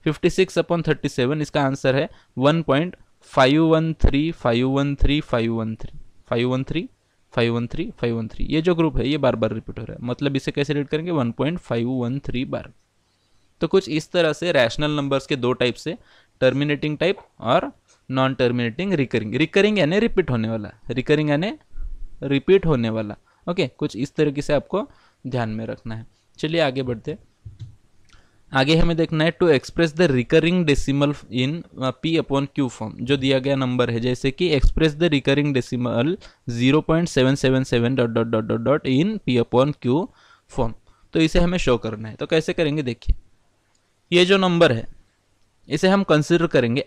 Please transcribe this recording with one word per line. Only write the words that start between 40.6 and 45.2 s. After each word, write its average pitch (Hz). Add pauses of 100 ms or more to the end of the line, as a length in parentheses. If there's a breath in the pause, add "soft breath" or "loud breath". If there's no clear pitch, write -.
तो 170
इसे 160
हमें 175
शो 123
करना 110
है। 107
तो 147
कैसे 160
करेंगे 156
देखिए, - (960)
ये 180
जो 196
नंबर 170
है 113 (800)